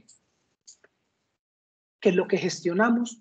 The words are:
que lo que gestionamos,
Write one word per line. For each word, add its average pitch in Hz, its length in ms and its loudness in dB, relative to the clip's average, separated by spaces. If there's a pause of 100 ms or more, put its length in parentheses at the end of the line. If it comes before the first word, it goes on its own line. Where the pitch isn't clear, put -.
(2000)
que 208 100 2
lo 185 160 2
que 196 100 0
gestionamos, 202 840 -2